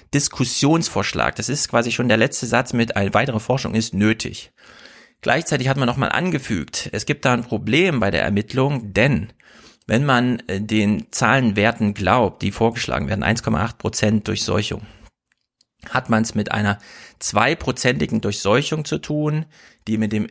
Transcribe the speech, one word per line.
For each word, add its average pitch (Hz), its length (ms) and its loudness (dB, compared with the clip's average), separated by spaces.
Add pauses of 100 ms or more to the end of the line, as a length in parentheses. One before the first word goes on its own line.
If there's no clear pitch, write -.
(160)
Diskussionsvorschlag. 139 1200 0
Das - 140 -6
ist 147 200 -2
quasi 117 220 2
schon 113 160 0
der 110 100 4
letzte 123 300 0
Satz 120 260 0
mit, 117 220 0
eine 101 180 0
weitere 113 260 2
Forschung - 360 -2
ist 113 180 0
nötig. - 600 0 (680)
Gleichzeitig 131 480 0
hat 135 80 0
man 135 80 0
nochmal 123 280 -2
angefügt, 135 760 -4
es - 140 -6
gibt 143 200 -4
da 127 80 4
ein 120 100 -2
Problem 120 560 0
bei 101 100 0
der 92 140 0
Ermittlung, 113 680 -2
denn 104 420 0 (520)
wenn 123 180 0
man, 123 440 2
äh, 98 140 -4
den 107 500 0
Zahlenwerten 110 840 2
glaubt, 101 480 2
die 101 100 0
vorgeschlagen - 560 -2
werden, 98 140 -2
eins 113 220 0
Komma 92 180 0
acht 113 160 -4
Prozent 104 500 0
Durchseuchung, 101 540 -2 (1080)
hat 131 220 -2
man's 113 240 2
mit 104 160 -2
einer 104 260 0 (400)
zweiprozentigen 120 1040 0
Durchseuchung 135 640 0
zu 156 140 -4
tun, 151 480 -2 (400)
die 110 100 0
mit 107 160 0
dem 107 180 0